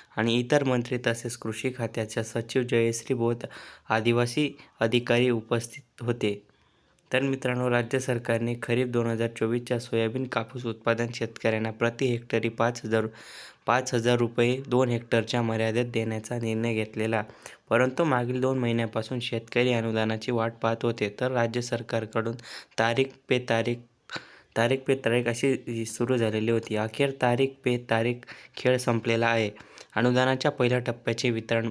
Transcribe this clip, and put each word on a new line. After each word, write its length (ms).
आणि 180
इतर 300
मंत्री 420
तसेच 300
कृषी 420
खात्याच्या 460
सचिव 380
जयश्री 520
बोत 300
आदिवासी 720
अधिकारी 500
उपस्थित 720
होते. 400
तर 80
मित्रांनो, 500
राज्य 280
सरकारने 640
खरीप 240
दोन 200
हजार 300
चोवीसच्या 440
सोयाबीन 460
कापूस 400
उत्पादन 480
शेतकऱ्यांना 560
प्रति 360
हेक्टरी 420
पाच 360
हजार, 220
पाच 280
हजार 220
रुपये 500
दोन 220
हेक्टरच्या 540
मर्यादेत 440
देण्याचा 520
निर्णय 360
घेतलेला, 480
परंतु 360
मागील 360
दोन 180
महिन्यापासून 600
शेतकरी 520
अनुदानाची 600
वाट 200
पाहत 200
होते. 380
तर 100
राज्य 300
सरकारकडून 720
तारीख 280
पे 200
तारीख, 280
तारीख 300
पे 80
तारीख 300
अशी 600
सुरू 320
झालेली 340
होती. 260
अखेर 340
तारीख 260
पे 260
तारीख 240
खेळ 200
संपलेला 500
आहे. 240
अनुदानाच्या 540
पहिल्या 280
टप्प्याचे 520
वितरण, 400